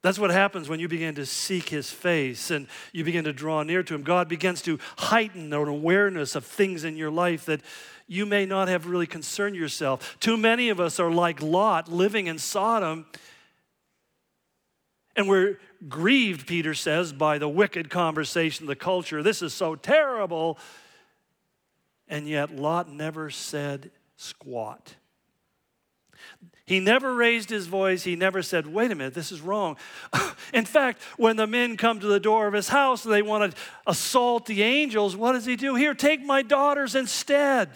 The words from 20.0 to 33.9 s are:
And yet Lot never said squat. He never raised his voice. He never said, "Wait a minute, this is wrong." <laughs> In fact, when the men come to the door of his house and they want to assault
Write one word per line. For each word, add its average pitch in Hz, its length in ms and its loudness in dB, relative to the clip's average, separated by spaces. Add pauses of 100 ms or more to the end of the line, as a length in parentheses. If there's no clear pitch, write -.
And 151 200 -8
yet 147 280 -2
Lot 165 320 -2
never 156 440 -8
said 143 580 -8 (260)
squat. - 800 -12 (1700)
He 190 120 2
never 247 360 4
raised 233 340 2
his 208 160 -4
voice. 185 380 0
He 180 120 -2
never 185 280 0
said, 160 240 -2
"Wait 220 240 0
a 190 40 -2
minute, 135 200 -6
this 165 160 -8
is 160 100 -14
wrong." 180 360 -2 (360)
<laughs> - 400 -2
In 226 120 2
fact, 262 360 2 (140)
when 226 200 4
the 220 120 2
men 240 300 0
come 226 220 2
to 196 80 -4
the 202 120 4
door 214 260 4
of 208 80 -2
his 202 160 -2
house 269 340 2
and 226 80 -2
they 208 120 4
want 208 320 0
to - 60 -16 (260)
assault 240 580 2